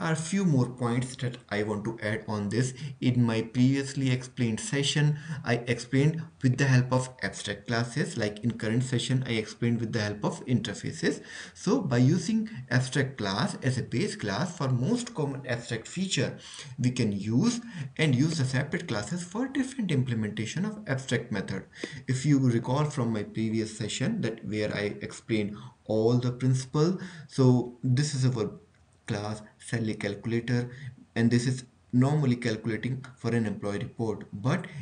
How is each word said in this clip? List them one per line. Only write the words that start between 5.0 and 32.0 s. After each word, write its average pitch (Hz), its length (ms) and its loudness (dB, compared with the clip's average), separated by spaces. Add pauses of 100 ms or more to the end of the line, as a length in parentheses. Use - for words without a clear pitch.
I 117 140 2
explained 135 640 2 (200)
with 127 140 4
the 143 80 4
help 127 260 6
of 127 160 2 (160)
abstract - 440 -6
classes. 117 500 -2
Like 104 260 -2
in 117 140 0
current 117 260 0
session, 127 420 0
I 117 100 -2
explained 113 440 0
with 113 140 -4
the 110 80 0
help 104 240 -4
of - 200 -4
interfaces. - 760 -2 (300)
So 247 260 0
by 123 200 2
using 185 500 4 (200)
abstract 127 480 0
class 104 460 0
as 127 140 2
a 98 60 -2
base 143 340 -2
class 110 400 -2
for - 100 -2
most 131 460 0
common 135 340 -4
abstract 117 400 -4
feature, 170 500 -2 (400)
we 123 140 2
can 117 220 2
use 117 480 2 (360)
and 151 160 4
use 147 260 4
the 135 40 2
separate - 460 -2
classes 117 340 -4
for 247 240 -4
different 254 420 -4
implementation 123 760 0
of 214 200 -6
abstract - 460 -2
method. 95 320 -4 (460)
If 127 160 0
you 143 140 6
recall 127 440 2
from 123 300 -2
my 104 100 -2
previous 110 540 -2
session 127 420 -2
that - 240 -4
where 104 320 -2
I 101 260 -2
explained 104 540 -2 (300)
all 110 320 4
the 123 160 2
principle, 151 680 2 (300)
so 127 520 6
this 131 320 2
is 131 120 2
our 107 260 2 (560)
class 107 340 -4 (160)
Sally 110 380 -2
calculator, 117 760 -2 (440)
and 117 140 4
this 117 160 4
is 131 200 0 (260)
normally 135 440 4